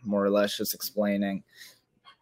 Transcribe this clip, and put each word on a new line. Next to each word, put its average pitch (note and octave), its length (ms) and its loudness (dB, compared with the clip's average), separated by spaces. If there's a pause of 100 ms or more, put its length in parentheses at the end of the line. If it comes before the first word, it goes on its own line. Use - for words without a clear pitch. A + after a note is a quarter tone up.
more G2+ 200 0
or G2+ 60 4
less G#2 280 2
just G#2+ 160 -4
explaining G2+ 720 -2 (800)